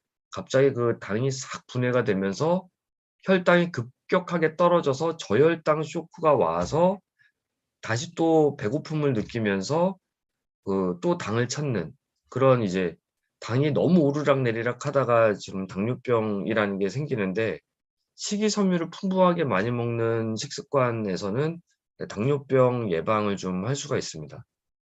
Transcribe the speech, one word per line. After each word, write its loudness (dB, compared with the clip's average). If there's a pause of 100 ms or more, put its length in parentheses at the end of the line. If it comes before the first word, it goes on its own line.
(320)
갑자기 2
그 -2
당이 -2
싹 -10
분해가 0
되면서 0 (580)
혈당이 4
급격하게 -2
떨어져서 2
저혈당 2
쇼크가 -2
와서 2 (840)
다시 -6
또 4
배고픔을 -2
느끼면서 -2 (680)
그 0
또 0
당을 -2
찾는 -4 (360)
그런 4
이제 -2 (460)
당이 0
너무 4
오르락내리락 0
하다가 4
지금 -8
당뇨병이라는 -2
게 0
생기는데 -4 (560)
식이섬유를 0
풍부하게 2
많이 0
먹는 -2
식습관에서는 -4 (480)
당뇨병 2
예방을 0
좀 -4
할 -2
수가 -4
있습니다. -10 (400)